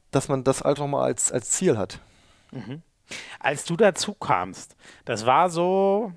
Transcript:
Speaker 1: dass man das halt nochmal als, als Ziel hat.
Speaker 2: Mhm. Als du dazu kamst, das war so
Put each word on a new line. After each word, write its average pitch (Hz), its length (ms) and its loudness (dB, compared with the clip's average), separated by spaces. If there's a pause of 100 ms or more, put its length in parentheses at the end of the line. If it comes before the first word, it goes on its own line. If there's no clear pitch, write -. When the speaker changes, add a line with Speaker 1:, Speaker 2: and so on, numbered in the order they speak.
(100)
Speaker 1:
dass - 180 0
man 135 140 0
das 135 200 2
halt 143 160 2
nochmal 139 260 -2
als, 131 260 0
als - 200 -4
Ziel 156 280 2
hat. - 220 -6 (500)
Speaker 2:
Mhm. 127 320 -12 (560)
Als 143 260 -2
du 170 120 -2
dazu 202 380 2
kamst, 92 600 -4 (300)
das 110 220 -4
war 156 220 6
so 190 680 2